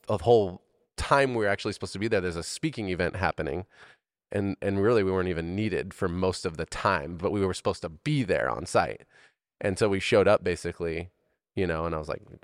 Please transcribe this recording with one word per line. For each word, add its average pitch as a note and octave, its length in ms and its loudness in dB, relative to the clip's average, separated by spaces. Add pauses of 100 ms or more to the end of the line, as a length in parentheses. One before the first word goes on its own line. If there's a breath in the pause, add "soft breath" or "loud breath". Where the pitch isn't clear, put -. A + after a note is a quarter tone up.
the G#2+ 120 0
whole G#2 440 4 (340)
time C#3 380 2
we A2 100 0
were G2+ 60 2
actually G2+ 220 -2
supposed - 200 -8
to F#2+ 80 -8
be G#2+ 80 -2
there, G#2+ 120 4
there's F2+ 160 -2
a E2 60 -4
speaking A#2+ 460 -6
event F2 280 -2
happening. D#2+ 480 -2 (680 loud breath)
And, G2+ 280 -2
and G2 220 0
really, A2 220 4
we F#2+ 80 0
weren't F#2 160 0
even E2+ 260 -4
needed F#2+ 400 -2
for G2 140 -2
most F#2 360 0
of E2 140 -6
the D#2+ 80 -4
time, F2 500 -2
but E2+ 140 -2
we G2 160 0
were F#2 80 0
supposed - 280 -4
to F2 60 -8
be C3 360 -2
there D#2 260 0
on A#1 160 -6
site. D2+ 400 0 (540 soft breath)
And G2 180 -2
so A2 100 4
we G2 120 2
showed G2 280 6
up, G2+ 160 4
basically, E2+ 640 -4 (460)
you F#2+ 100 0
know, E2 200 -2
and E2+ 80 -2
I D#2+ 40 -2
was, D#2 100 -8
like, - 140 -6 (200)